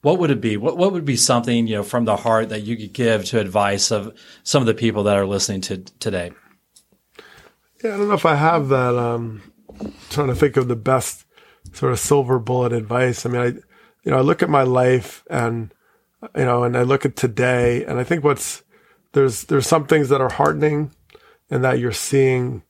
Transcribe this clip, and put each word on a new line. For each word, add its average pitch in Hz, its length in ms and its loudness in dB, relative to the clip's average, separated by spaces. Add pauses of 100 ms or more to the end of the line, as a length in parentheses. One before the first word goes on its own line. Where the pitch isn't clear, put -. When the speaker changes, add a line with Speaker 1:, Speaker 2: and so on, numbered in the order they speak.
Speaker 1:
what 175 200 2
would 160 100 0
it 120 100 0
be? 110 160 -2
What, 127 200 -4
what 185 160 2
would 170 120 -6
be 139 120 -2
something, 117 500 2
you 110 80 -2
know, 104 80 -4
from 120 220 -2
the 107 100 2
heart 110 360 0
that 107 120 -8
you 113 140 -6
could 104 160 -14
give 113 340 0
to 113 140 0
advice 101 500 0
of 110 240 -4 (300)
some 143 180 2
of 120 60 2
the 113 40 2
people 107 300 0
that 104 140 4
are 98 100 2
listening 98 360 -2
to 95 160 -8 (200)
today? 90 320 -6 (1500)
Speaker 2:
Yeah, 220 120 -2
I - 40 -6
don't 208 100 0
know 208 60 2
if 175 120 0
I 160 80 4
have 151 340 2
that, 127 280 2
um, 117 460 -4 (680)
trying 147 180 -2
to 127 60 0
think 135 220 2
of 127 120 2
the 120 80 0
best 127 480 -2 (480)
sort 131 200 -2
of 113 80 -2
silver 131 380 2
bullet 123 340 -2
advice. 120 520 -2
I 123 40 -4
mean, 123 120 -2
I, 123 60 0
you 123 160 -4 (500)
know, 131 60 4
I - 40 4
look 165 200 2
at 180 80 0
my 143 120 4
life 127 680 0
and, 117 420 -4 (640)
you 139 80 0
know, 120 200 2
and 123 120 0
I 123 60 2
look 135 220 0
at 135 120 0
today, 123 680 0
and - 140 -4
I 127 60 -2
think 160 200 -2
what's, - 380 -2 (500)
there's, 135 320 2
there's 143 220 0
some 156 200 2
things 147 220 4
that 135 120 4
are 127 120 0
heartening, 151 600 0 (580)
and 127 140 -2
that 131 140 2
you're 120 140 -2
seeing 127 760 0